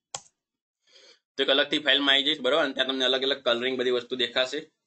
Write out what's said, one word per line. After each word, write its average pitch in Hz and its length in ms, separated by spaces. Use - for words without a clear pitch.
તો - 100
એક 131 100
અલગથી 143 320
ફાઇલમાં 139 280
આવી 139 140
જઈશ. 156 160
બરાબર? 143 220
અને 135 100
ત્યાં 135 160
તમને 131 180
અલગ 131 180
અલગ 139 200
coloring 123 320
બધી 123 180
વસ્તુ 123 240
દેખાશે. 131 380